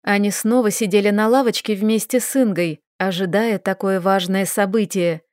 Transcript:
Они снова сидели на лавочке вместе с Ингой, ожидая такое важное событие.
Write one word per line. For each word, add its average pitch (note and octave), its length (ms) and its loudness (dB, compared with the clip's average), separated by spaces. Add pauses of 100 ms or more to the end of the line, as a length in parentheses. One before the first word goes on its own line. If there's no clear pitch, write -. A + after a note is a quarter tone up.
Они G3+ 280 0
снова A3 400 0
сидели G#3 380 0
на G#3 180 2
лавочке A#3 480 0
вместе G#3+ 440 0
с - 160 -6
Ингой, F3 460 0 (160)
ожидая F#3+ 640 0
такое F#3+ 400 -2
важное F#3+ 460 0
событие. F#3+ 760 -2 (120)